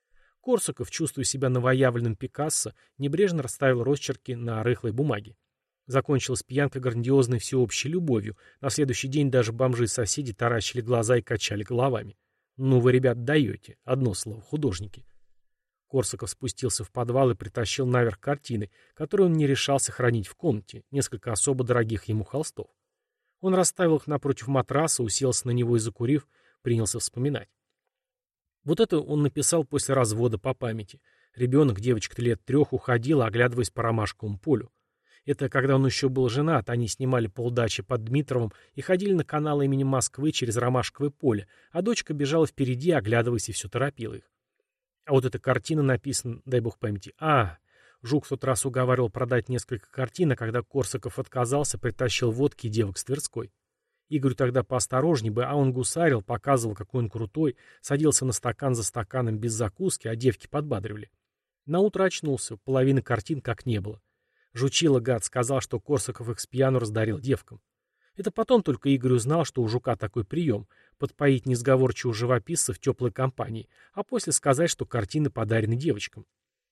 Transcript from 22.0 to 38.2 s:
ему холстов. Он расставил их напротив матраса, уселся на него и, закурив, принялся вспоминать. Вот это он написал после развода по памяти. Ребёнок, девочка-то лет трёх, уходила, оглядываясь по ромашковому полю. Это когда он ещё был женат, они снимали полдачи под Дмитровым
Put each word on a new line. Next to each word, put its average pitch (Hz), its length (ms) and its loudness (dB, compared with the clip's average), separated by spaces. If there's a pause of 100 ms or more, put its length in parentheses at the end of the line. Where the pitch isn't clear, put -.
ему 107 200 -2
холстов. - 440 -8 (720)
Он 190 140 2
расставил 175 420 4
их - 100 -2
напротив 143 420 -2
матраса, 135 540 2
уселся 120 440 0
на 120 60 0
него 120 240 2
и, 113 40 2
закурив, 117 480 -2 (340)
принялся 117 360 0
вспоминать. 127 500 -4 (1160)
Вот 160 160 2
это 220 180 2
он 147 240 0
написал - 420 2
после 135 300 -2
развода 113 440 2
по 131 140 -4
памяти. 110 480 -8 (340)
Ребёнок, 123 460 4
девочка-то 117 400 -2
лет 120 240 0
трёх, 139 280 2
уходила, 123 540 2
оглядываясь 120 440 0
по 117 120 -6
ромашковому 110 560 -2
полю. 131 320 0 (540)
Это 139 240 -2
когда 135 280 2
он 135 100 4
ещё 131 220 2
был 127 200 0
женат, 143 420 0
они 120 180 0
снимали 127 380 0
полдачи 117 560 -2
под 117 220 -4
Дмитровым 123 480 0 (220)